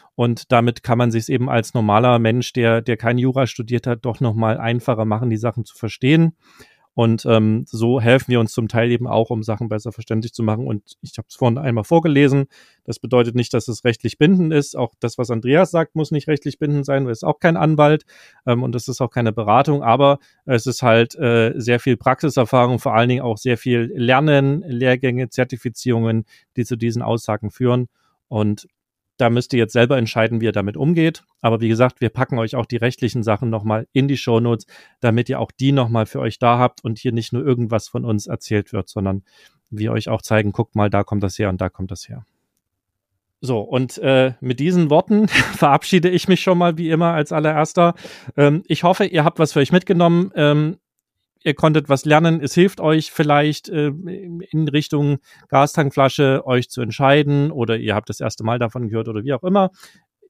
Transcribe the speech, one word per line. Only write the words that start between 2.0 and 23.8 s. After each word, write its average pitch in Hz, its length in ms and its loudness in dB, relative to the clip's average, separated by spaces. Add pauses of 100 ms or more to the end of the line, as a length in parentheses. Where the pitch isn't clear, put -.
Mensch, 117 360 0
der, 117 280 2
der 117 140 -2
kein 117 220 -2
Jura 131 280 0
studiert 117 400 -6
hat, 120 200 -4
doch 113 160 -4
nochmal 113 360 0
einfacher 117 460 -2
machen, 110 260 -2
die 110 60 -2
Sachen 113 300 -4
zu - 120 -20
verstehen. 160 600 0 (580)
Und, 113 300 2
ähm, 110 420 2
so 117 320 0
helfen 120 300 2
wir 123 100 2
uns 110 120 0
zum 113 160 -4
Teil 117 240 0
eben 120 160 -2
auch, 113 240 0
um 113 100 -4
Sachen 110 260 -6
besser 110 240 -6
verständlich 113 420 -6
zu 117 100 -6
machen. 110 240 -2
Und 107 340 -10
ich - 160 -20
hab's - 180 -14
vorhin 120 220 0
einmal 120 260 -2
vorgelesen. 143 600 2 (380)
Das - 160 -10
bedeutet 120 360 0
nicht, 123 180 -2
dass 117 140 -2
es 113 160 -8
rechtlich - 360 -2
bindend 165 340 4
ist. 143 240 -2
Auch - 220 -4
das, - 180 -6
was 123 140 -4
Andreas 131 400 2
sagt, 165 240 -2
muss 156 160 -4
nicht 151 160 -4
rechtlich 143 320 -4
bindend 147 260 -2
sein, 135 200 -2
weil 120 60 -4
es 113 120 -8
auch - 160 -2
kein 170 180 2
Anwalt, 151 480 2 (400)
ähm, 120 160 0
und 127 140 -4
es 117 120 -8
ist 131 140 -6
auch 120 80 -2
keine 117 240 -2
Beratung. 120 480 2
Aber 139 380 4 (260)
es 123 220 0
ist 123 160 -4
halt, 117 320 4
äh, 117 400 2
sehr 120 240 0
viel 123 180 0
Praxiserfahrung, 127 800 0
vor 117 160 -4
allen 120 160 4
Dingen 127 140 -2
auch 113 140 -4
sehr 123 200 -2
viel 120 380 -2